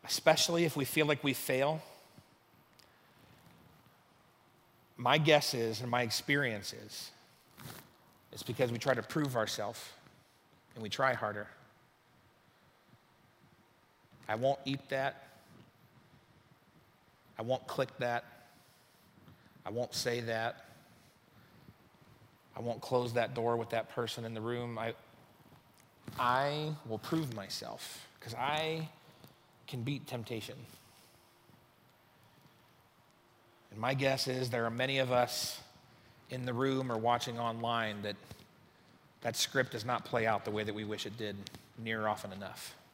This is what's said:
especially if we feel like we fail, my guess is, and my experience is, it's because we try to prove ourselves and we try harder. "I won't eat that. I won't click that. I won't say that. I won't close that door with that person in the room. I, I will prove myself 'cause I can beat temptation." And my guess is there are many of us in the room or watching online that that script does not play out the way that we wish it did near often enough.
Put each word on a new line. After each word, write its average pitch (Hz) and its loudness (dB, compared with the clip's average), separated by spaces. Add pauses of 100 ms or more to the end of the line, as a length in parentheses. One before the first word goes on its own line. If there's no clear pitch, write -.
especially 170 6
if 147 2
we 139 2
feel 156 4
like 147 2
we 139 2
fail, 143 2 (3250)
my 123 6
guess 151 6
is, 113 0
and 123 -6
my 120 2
experience 120 0
is, 110 -14 (1200)
it's - -12
because 120 0
we 120 -2
try 131 2
to 113 -2
prove 143 0
ourselves 107 -2 (920)
and 117 -10
we 104 -6
try 131 4
harder. 104 -2 (2750)
"I 107 0
won't 131 2
eat 135 -4
that. 135 -2 (2000)
I 110 -4
won't 123 -2
click - -2
that. 120 0 (1400)
I 95 -8
won't 117 -4
say 120 0
that. 113 -2 (1900)
I - -10
won't 117 -2
close 123 0
that 120 2
door 117 2
with 113 -2
that 113 -2
person 117 -4
in 113 -6
the 110 -6
room. 120 -4
I, 113 -4 (1200)
I 143 2 (120)
will 110 -4
prove 151 -2
myself - -10 (160)
'cause 113 -10
I 156 -2 (800)
can 123 -6
beat 139 -4
temptation." 113 -8 (3000)
And 104 -10
my 127 2
guess 135 2
is 127 0
there 117 0
are 117 2
many 131 0
of 127 2
us - 2 (720)
in 127 -6
the 127 -2
room 131 2
or 113 0
watching 117 2
online 117 0
that 104 -4 (1040)
that 113 -2
script - 2
does 110 -6
not 120 0
play 113 2
out 107 2
the 110 -2
way 107 0
that 104 -2
we 107 -4
wish 104 -4
it 104 -10
did 104 -6 (400)
near 113 -2
often 104 -2
enough. 95 -10 (180)